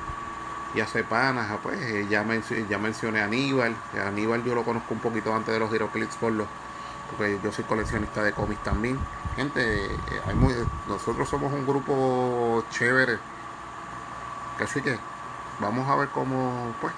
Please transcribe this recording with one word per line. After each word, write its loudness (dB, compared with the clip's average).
y 2
hace 2
panas. 2
Ah, 0
pues, -2
eh, 0
ya 4
menc-, 0
ya 0
mencioné 0
a 4
Aníbal, 2
que -2
Aníbal 2
yo 2
lo 2
conozco 0
un -2
poquito 0
antes 2
de 4
los 2
Heroclix 0
por 2
los, 0
porque 2
yo 0
soy -4
coleccionista 0
de 4
cómics -2
también. 2
Gente, 0
eh, -4
hay 0
muy, 6
nosotros 0
somos 0
un -2
grupo 2
chévere, 4
que -2
así -2
que 0
vamos 0
a 4
ver 4
cómo, 0
pues, -2